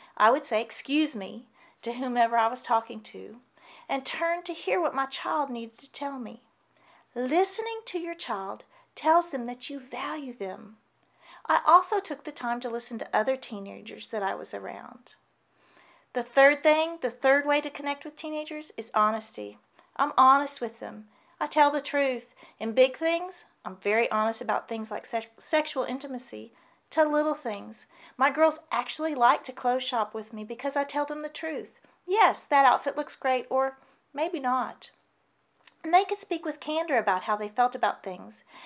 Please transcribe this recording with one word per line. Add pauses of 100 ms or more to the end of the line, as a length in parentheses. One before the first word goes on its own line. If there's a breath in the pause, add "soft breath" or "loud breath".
(160 loud breath)
I
would
say,
"Excuse
me," (340 soft breath)
to
whomever
I
was
talking
to, (480 loud breath)
and
turn
to
hear
what
my
child
needed
to
tell
me. (720 soft breath)
Listening
to
your
child (320 soft breath)
tells
them
that
you
value
them. (680 loud breath)
I
also
took
the
time
to
listen
to
other
teenagers
that
I
was
around. (1000 soft breath)
The
third
thing,
the
third
way
to
connect
with
teenagers
is
honesty. (400 soft breath)
I'm
honest
with
them. (320 soft breath)
I
tell
the
truth. (260 loud breath)
In
big
things, (220)
I'm
very
honest
about
things
like
se-, (100)
sexual
intimacy, (380 soft breath)
to
little
things. (300 loud breath)
My
girls (120)
actually
like
to
clothes
shop
with
me
because
I
tell
them
the
truth. (240 soft breath)
"Yes,
that
outfit
looks
great,"
or, (360 soft breath)
"Maybe
not." (920)
And
they
could
speak
with
candor
about
how
they
felt
about
things, (220 loud breath)